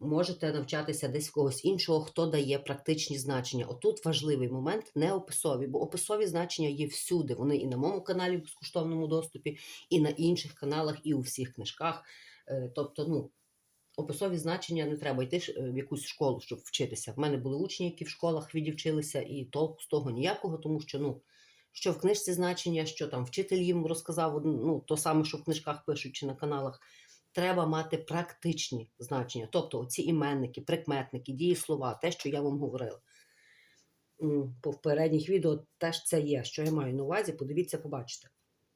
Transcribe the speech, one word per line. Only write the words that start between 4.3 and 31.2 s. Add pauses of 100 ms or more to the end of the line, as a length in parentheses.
момент,
не
описові,
бо
описові
значення
є
всюди.
Вони
і
на
моєму
каналі
в
безкоштовному
доступі, (320)
і
на
інших
каналах,
і
у
всіх
книжках. (440)
Е,
тобто,
ну, (640)
описові
значення
не
треба
йти
ж,
е,
в
якусь
школу,
щоб
вчитися.
В
мене
були
учні,
які
в
школах
відівчилися,
і
толку
з
того
ніякого,
тому
що,
ну, (500)
що
в
книжці
значення,
що
там
вчитель
їм
розказав,
ну,
то
саме,
що
в
книжках
пишуть
чи
на
каналах, (520)
треба
мати
практичні
значення.
Тобто
оці
іменники,
прикметники,